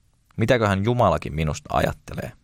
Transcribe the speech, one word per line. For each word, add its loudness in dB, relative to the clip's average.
Mitäköhän 2
Jumalakin 2
minusta -4
ajattelee? -4